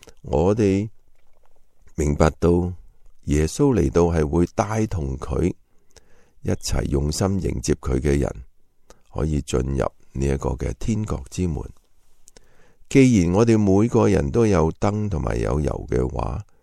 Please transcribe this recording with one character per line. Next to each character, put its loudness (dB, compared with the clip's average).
我 2
哋 0
明 0
白 4
到 0
耶 0
穌 0
嚟 2
到 4
係 0
會 0
帶 -2
同 -6
佢 -2
一 -4
齊 -2
用 -2
心 0
迎 -4
接 0
佢 -2
嘅 0
人， -4
可 -4
以 -2
進 -2
入 -2
呢 -6
一 0
個 -4
嘅 -6
天 -4
國 -6
之 -4
門。 -6
既 6
然 2
我 4
哋 4
每 4
個 2
人 2
都 2
有 2
燈 -2
同 -4
埋 -2
有 -2
油 -4
嘅 0
話， -6